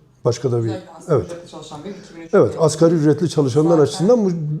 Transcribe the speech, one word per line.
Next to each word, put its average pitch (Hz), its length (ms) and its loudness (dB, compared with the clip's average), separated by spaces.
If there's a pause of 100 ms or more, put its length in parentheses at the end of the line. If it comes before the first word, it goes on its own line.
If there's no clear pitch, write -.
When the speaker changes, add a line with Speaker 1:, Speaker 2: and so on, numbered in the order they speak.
(260)
Speaker 1:
başka 123 260 -2
da 117 120 -2
bir 113 60 -4
Speaker 2:
Özellikle - 220 -10
asgari - 260 -2
Speaker 1:
Evet. 98 80 -2
Speaker 2:
ücretle - 220 -14
çalışan 151 360 -18
bir 196 60 -12
iki - 260 -18
bin - 60 -18
üç - 40 -16
yüz - 80 -20
Speaker 1:
Evet, 151 260 4
asgari 165 360 2
ücretli 151 340 2
çalışanlar 147 400 0
Speaker 2:
Zaten 160 140 4
Speaker 1:
açısından 202 420 2
bu 185 60 0 (280)